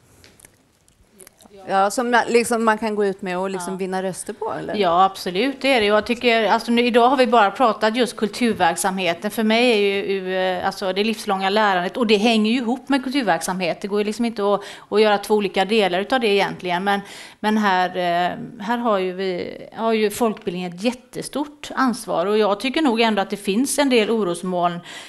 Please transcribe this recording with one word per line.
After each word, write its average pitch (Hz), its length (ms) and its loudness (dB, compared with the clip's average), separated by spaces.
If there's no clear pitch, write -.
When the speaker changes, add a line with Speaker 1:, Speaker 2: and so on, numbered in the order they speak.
Speaker 1:
Ja, 196 220 2
som 240 200 -2
man, 233 180 4
liksom, 233 360 2
man 214 140 2
kan 214 160 -4
gå 208 100 0
ut 196 180 -2
med 180 160 -4
och 190 120 -4
liksom 185 220 -6
Speaker 2:
Ja. 190 60 -6
Speaker 1:
vinna 185 240 -4
röster 190 300 -6
på, 415 200 -8
eller? 160 220 -6
Speaker 2:
Ja, 185 300 4
absolut, 196 560 -2
det 269 120 2
är 247 80 4
det. 202 60 4
Jag 208 200 4
tycker, 233 420 2
alltså, 220 240 2
nu, 240 140 4
idag 240 220 6
har 277 80 4
vi 254 100 4
bara 214 240 6
pratat 220 460 2
just 233 200 0
kulturverksamheten. 190 1120 0
För 226 120 -4
mig 226 300 4
är 214 40 4
ju, 196 360 0
ju, 190 240 -4
eh, 185 300 -2
alltså, 185 260 -2
det 196 120 0
livslånga 196 460 -2
lärandet, 196 460 2
och 247 100 0
det 214 100 6
hänger 220 360 4
ju 247 60 2
ihop 247 300 -4
med 269 160 0
kulturverksamhet. 185 760 -2
Det 202 80 -6
går 208 120 -2
ju 208 40 -2
liksom 214 200 -4
inte 208 300 0
att, 196 80 -2
att 208 120 2
göra 208 180 4
två 208 160 -2
olika 196 300 0
delar 190 360 0
utav 240 200 -2
det 233 60 0
egentligen. 180 580 0
Men, 202 160 2
men 208 180 0
här, 185 380 2
eh, 180 400 0
här 233 180 -4
har 226 200 0
ju 185 140 -2
vi, 185 440 -6
har 226 160 -2
ju 214 180 0
folkbildningen 196 600 -4
ett 180 100 -12
jättestort - 920 -8
ansvar. 185 520 -2
Och 214 120 0
jag 202 220 0
tycker 269 220 -2
nog 233 180 0
ändå 226 220 2
att 226 80 -6
det 202 60 -4
finns 226 420 -2
en 285 100 2
del 233 220 2
orosmoln 175 720 -2